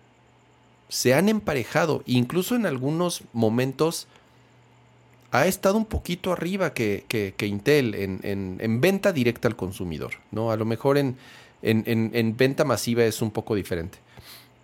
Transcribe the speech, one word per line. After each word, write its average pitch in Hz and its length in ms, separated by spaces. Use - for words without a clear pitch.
se - 260
han 180 140
emparejado. 156 800
Incluso 127 500
en 226 100
algunos 160 560
momentos 127 760
ha 131 140
estado 190 320
un 214 80
poquito - 460
arriba 175 420
que, 104 340
que, 104 280
que 110 100
Intel 110 480
en, 95 280
en, 98 380
en 113 220
venta 196 300
directa 120 360
al 110 80
consumidor, 85 560
¿no? 113 220
A 110 40
lo 110 100
mejor 139 320
en, 135 180
en, 110 240
en, 113 260
en 113 240
venta 135 280
masiva 120 400
es 110 180
un 110 80
poco 110 240
diferente. 92 420